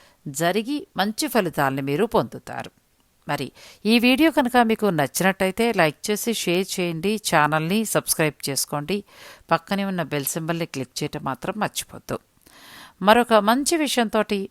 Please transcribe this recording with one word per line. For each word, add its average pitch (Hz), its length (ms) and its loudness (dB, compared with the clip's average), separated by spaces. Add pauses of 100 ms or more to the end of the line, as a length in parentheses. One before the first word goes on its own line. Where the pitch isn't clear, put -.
(280)
జరిగి 190 580 -2 (100)
మంచి 214 320 -2
ఫలితాల్ని 147 540 0
మీరు 143 220 0
పొందుతారు. 123 680 -4 (580)
మరి 143 240 -4 (340)
ఈ 226 120 6
వీడియో 254 320 4
కనుక 254 260 0
మీకు 226 300 4
నచ్చినట్టయితే 190 880 0
లైక్ 170 380 0
చేసి 208 240 -2
షేర్ 185 460 -2
చేయండి, 175 400 -2 (140)
ఛానల్ని 156 500 2
సబ్స్క్రైబ్ - 680 -2
చేసుకోండి, 147 540 -4 (460)
పక్కనే 196 340 0
ఉన్న 185 180 -4
బెల్ 143 220 -4
సింబల్ని 165 420 -4
క్లిక్ - 360 -8
చేయటం 147 200 -6
మాత్రం 139 340 -6
మర్చిపోద్దు. - 640 -8 (840)
మరొక 226 320 6
మంచి 233 420 2
విషయంతోటి 214 760 -2